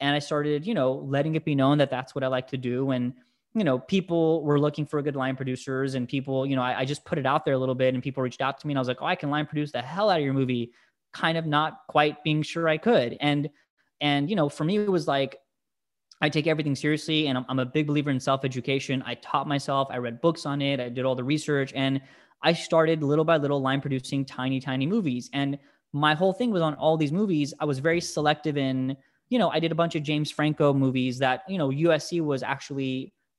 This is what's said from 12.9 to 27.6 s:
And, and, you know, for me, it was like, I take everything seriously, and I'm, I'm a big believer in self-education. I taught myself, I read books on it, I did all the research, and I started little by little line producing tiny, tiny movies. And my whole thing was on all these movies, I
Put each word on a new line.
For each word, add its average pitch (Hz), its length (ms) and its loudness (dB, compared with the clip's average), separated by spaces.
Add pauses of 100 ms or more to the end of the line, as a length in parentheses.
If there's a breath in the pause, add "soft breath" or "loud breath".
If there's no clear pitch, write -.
And, 147 300 0 (540 soft breath)
and, 143 260 2
you 214 80 -2
know, 147 140 2
for - 140 -4
me, 185 120 2
it 208 140 0
was 160 180 2
like, 139 300 0 (840)
I 151 80 2
take 151 180 0
everything 151 280 0
seriously, 151 540 0
and 127 100 0
I'm, 123 100 -6
I'm 131 100 -2
a 127 60 2
big 147 220 -2
believer 147 240 0
in 131 100 0
self-education. 135 840 -2
I 120 80 -8
taught 143 340 -4
myself, 139 420 -2
I 127 60 -8
read 120 240 -6
books 165 240 0
on 143 160 -2
it, 139 180 0
I 123 120 -6
did 127 160 -2
all 131 80 2
the 123 100 -4
research, 143 500 0
and 135 280 0 (400 loud breath)
I 165 100 4
started 160 500 2
little 151 220 2
by 160 140 4
little 143 240 0
line 131 180 0
producing 135 460 -4
tiny, 131 340 -4
tiny 131 260 -2
movies. 156 460 -2
And 139 260 -2 (360 soft breath)
my 151 180 4
whole 185 220 2
thing 247 160 -2
was 185 100 2
on 156 140 2
all 156 240 2
these 147 140 2
movies, 170 460 0
I 156 60 -4